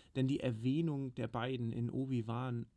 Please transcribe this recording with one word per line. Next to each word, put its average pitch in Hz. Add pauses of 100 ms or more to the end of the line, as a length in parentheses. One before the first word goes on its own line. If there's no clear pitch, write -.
(140)
denn 131
die 139
Erwähnung 135
der 117
beiden 120
in 117
Obi-Wan 120 (100)